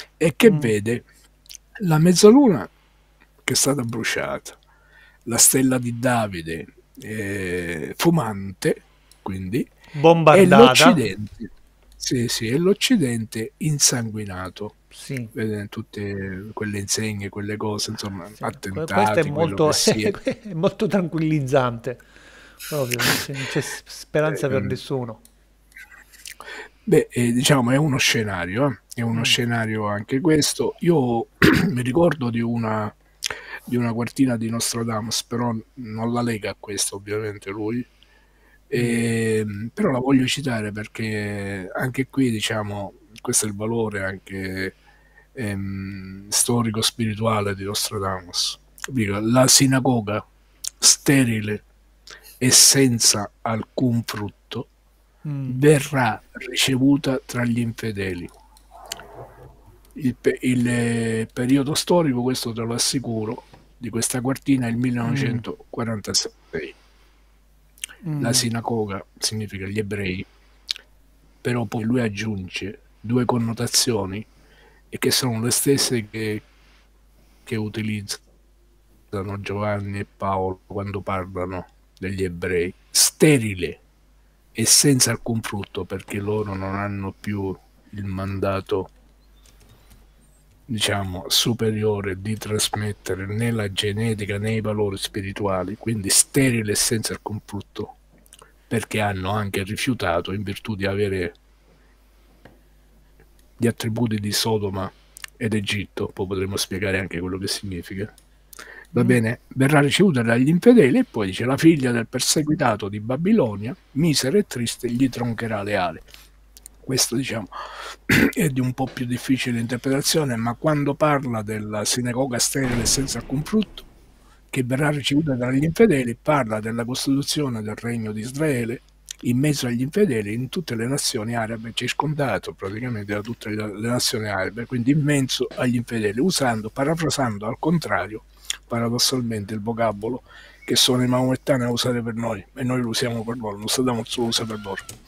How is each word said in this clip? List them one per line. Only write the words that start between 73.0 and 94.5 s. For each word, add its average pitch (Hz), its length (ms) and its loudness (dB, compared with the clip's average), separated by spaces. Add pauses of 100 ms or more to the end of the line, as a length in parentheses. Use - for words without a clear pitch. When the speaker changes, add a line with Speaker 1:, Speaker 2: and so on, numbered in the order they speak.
Speaker 1:
due 120 240 0
connotazioni 110 1040 0 (600)
e - 100 -12
che 131 120 0
sono 117 320 0
le 120 80 0
stesse 127 580 0
che, 107 400 -6 (960)
che 113 120 -6
utilizzano 107 640 -4 (1200)
Giovanni 101 600 -4
e 101 60 -8 (100)
Paolo 95 500 -2
quando 101 360 -6
parlano 92 640 -6 (320)
degli 95 260 -4
ebrei. 90 500 -2 (160)
Sterile 110 920 2 (720)
e 113 140 -2
senza 135 440 6
alcun 113 320 -2
frutto, 98 420 -8
perché 98 340 -8
loro 104 360 -2
non 95 220 -6
hanno 98 420 -4
più 98 380 -6 (340)
il 101 140 -10
mandato, 95 840 -2 (1700)
diciamo, 101 640 -4
superiore 107 920 0
di 110 160 -4
trasmettere 104 880 -4
né 110 240 -2
la 107 220 -2
genetica 104 640 -2
né 110 160 -2